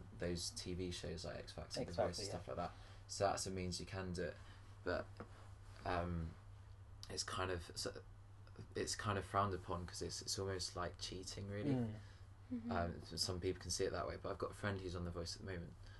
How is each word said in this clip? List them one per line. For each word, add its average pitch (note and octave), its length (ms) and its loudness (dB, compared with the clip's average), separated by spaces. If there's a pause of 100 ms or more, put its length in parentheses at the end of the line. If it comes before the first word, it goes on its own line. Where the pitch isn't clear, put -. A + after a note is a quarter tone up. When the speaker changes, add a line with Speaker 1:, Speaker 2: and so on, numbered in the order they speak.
(180)
Speaker 1:
those F2 320 2
T - 240 -2
V F2+ 160 0
shows E2+ 340 -2
like - 140 -2
X - 140 -8
Factor, - 240 -6
The - 60 2
Speaker 2:
X F2 140 -4
Factor, G#2 120 8
Speaker 1:
Voice, E2+ 100 -2
and G2+ 80 -2
Speaker 2:
yeah. - 60 -4
Speaker 1:
stuff E2+ 160 -4
like C2 80 0
that. E2+ 160 2 (360)
So - 160 4
that's - 220 6
a G2 40 0
means F2+ 300 2
you F2 60 -4
can F#2+ 260 -2
do F2 120 0
it, - 120 -2 (480)
but, F2 220 4 (800)
um, F2 420 4 (800)
it's F#2+ 140 -2
kind F#2 280 2
of, F2 120 2 (120)
so, - 160 0 (840)
it's G2+ 180 2
kind G#2 220 4
of F#2 80 2
frowned G2 300 6
upon F2 320 0
'cause - 160 -4
it's, E2+ 180 0
it's - 180 0
almost F#2+ 380 2
like F2 240 0
cheating, F#2+ 480 -4
really. G#2 280 2
Speaker 2:
Mm. A2+ 180 4 (600)
Speaker 3:
Mm-hmm. A#3 180 0
Speaker 1:
Um, F2 300 4
s-, D#2+ 200 -2
some F2+ 180 2
people F#2 220 2
can F2 80 -2
see F#2+ 140 4
it - 80 6
that F2+ 140 2
way, - 160 0
but F#2+ 80 0
I've F#2+ 80 -2
got - 120 0
a - 40 -8
friend G2 240 2
who's F#2 160 -2
on F2 120 0
The F2 40 0
Voice E2+ 260 -2
at - 100 -8
the F#2+ 60 -2
moment, F2 200 -4 (280)